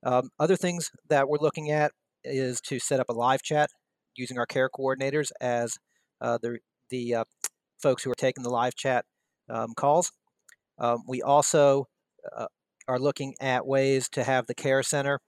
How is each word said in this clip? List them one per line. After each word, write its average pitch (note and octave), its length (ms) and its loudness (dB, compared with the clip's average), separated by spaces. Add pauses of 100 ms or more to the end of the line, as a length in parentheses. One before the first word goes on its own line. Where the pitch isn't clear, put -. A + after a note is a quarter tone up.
Um, B2+ 340 2
other E3+ 180 4
things F3 340 -4 (180)
that C#3 200 4
we're D3 100 0
looking D3+ 320 -2
at D3+ 220 2 (320)
is C3 380 -4
to C3 160 -6
set C3+ 220 0
up - 80 -2
a A#2+ 40 -4
live A#2+ 300 2
chat D3+ 280 0 (460)
using B2+ 220 -8
our A#2+ 80 -2
care C3 220 0
coordinators C3+ 640 -2 (100)
as, A#2+ 360 -2 (440)
uh, A#2+ 220 -2
the, A#2 160 -6 (320)
the, A#2+ 240 -4
uh, A2+ 100 0 (560)
folks C3 220 2
who C3 80 -4
are B2 60 -2
taking C3 260 -2
the B2 80 -4
live B2 240 0
chat, B2+ 300 0 (440)
um, A2+ 280 -6
calls. D3+ 360 2 (680)
Um, A#2+ 280 -2
we B2+ 160 -6
also, C#3 640 4 (500)
uh, A2+ 100 -6 (420)
are B2+ 100 0
looking C3+ 420 -2
at B2+ 260 0
ways C3+ 440 2
to C3 140 -2
have C3 220 0
the A#2+ 80 -8
care C3+ 280 0
center C#3 460 -2